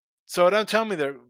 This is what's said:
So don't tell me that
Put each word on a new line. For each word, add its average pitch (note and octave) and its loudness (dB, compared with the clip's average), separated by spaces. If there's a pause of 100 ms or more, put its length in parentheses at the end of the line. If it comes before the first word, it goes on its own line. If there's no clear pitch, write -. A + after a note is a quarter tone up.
(240)
So F3+ 2
don't G#3 0
tell A3 0
me G3+ -6
that C#3 -4 (160)